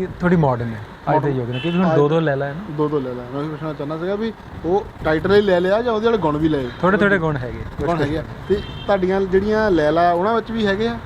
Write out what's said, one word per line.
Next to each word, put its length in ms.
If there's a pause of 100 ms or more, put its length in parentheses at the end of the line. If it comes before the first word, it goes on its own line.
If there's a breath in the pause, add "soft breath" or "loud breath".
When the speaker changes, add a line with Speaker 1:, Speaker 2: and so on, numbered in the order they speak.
(200)
Speaker 1:
ਥੋੜ੍ਹੀ 160
ਮਾਡਰਨ 320
ਹੈ। 240 (160)
ਅੱਜ 120
ਦੇ 60
Speaker 2:
model। 120
Speaker 1:
ਯੁੱਗ 100
ਨੇ, 80
ਕਿਉਂਕਿ 200
ਹੁਣ 100
Speaker 2:
ਅੱਜ 80
Speaker 1:
ਦੋ 120
ਦੋ 120
ਲੈਲਾ 260
ਹੈ 60
ਨਾ। 80 (100)
Speaker 2:
ਦੋ 180
ਦੋ 120
ਲੈਲਾ। 220 (120)
ਮੈਂ 80
ਵੀ 60
ਪੁੱਛਣਾ 240
ਚਾਹੁੰਦਾ 260
ਸੀਗਾ 160
ਵੀ 180 (320)
ਉਹ 220 (180)
ਟਾਈਟਲ 300
ਹੀ 60
ਲੈ 200
ਲਿਆ 220
ਜਾਂ 100
ਉਹਦੇ 140
ਵਾਲੇ 120
ਗੁਣ 180
ਵੀ 120
ਲਏ? 200 (120)
Speaker 1:
ਥੋੜ੍ਹੇ 180
ਥੋੜ੍ਹੇ 200
ਗੁਣ 180
ਹੈਗੇ। 500
Speaker 2:
ਗੁਣ 160
ਹੈਗੇ 160
ਆ। 40 (260)
ਤੇ 60
ਤੁਹਾਡੀਆਂ 680
ਜਿਹੜੀਆਂ 500
ਲੈਲਾ, 420
ਉਹਨਾਂ 220
ਵਿੱਚ 160
ਵੀ 160
ਹੈਗੇ 220
ਆ 180